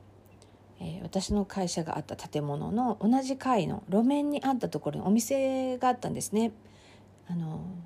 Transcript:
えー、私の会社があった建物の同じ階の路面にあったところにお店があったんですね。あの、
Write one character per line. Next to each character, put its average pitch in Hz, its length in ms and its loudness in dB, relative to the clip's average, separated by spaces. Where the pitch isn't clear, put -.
え 175 200 -8
ー、 185 40 -10
私 185 280 -2
の 202 140 2
会 185 240 -2
社 170 140 -2
が - 140 -4
あ 156 40 -2
っ - 20 -14
た - 120 -10
建 - 300 -6
物 147 260 -4
の 233 300 0
同 247 200 4
じ 262 160 -4
階 240 300 2
の - 220 -4
路 202 140 4
面 285 260 4
に 285 140 -2
あ 269 80 2
っ 262 60 2
た 185 100 -2
と 160 140 -4
こ 147 100 -2
ろ 147 80 -4
に - 60 -6
お 185 40 2
店 262 680 2
が 254 100 2
あ 254 40 6
っ 247 80 -2
た - 100 -6
ん - 40 -4
で - 80 -4
す - 120 -4
ね。 220 180 2
あ 175 60 -4
の、 156 260 -4